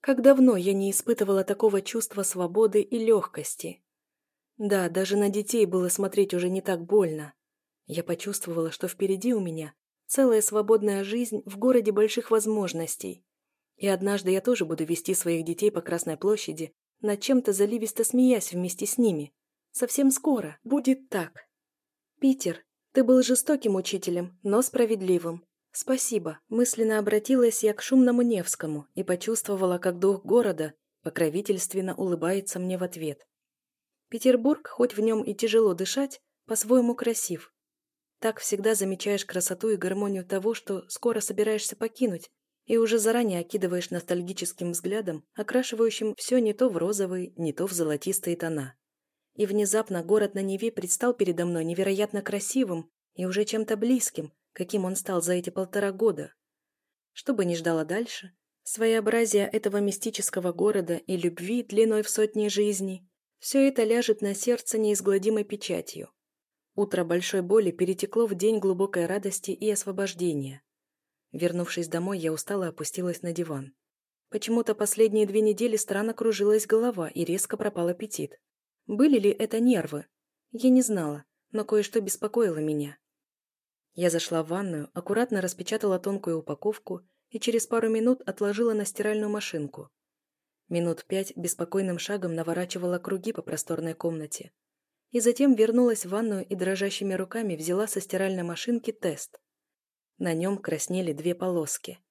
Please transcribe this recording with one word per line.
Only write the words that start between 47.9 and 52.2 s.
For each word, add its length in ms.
тона. 380
И 120
внезапно 580
город 300
на 80
Неве 300
предстал 420
передо 320
мной 200
невероятно 560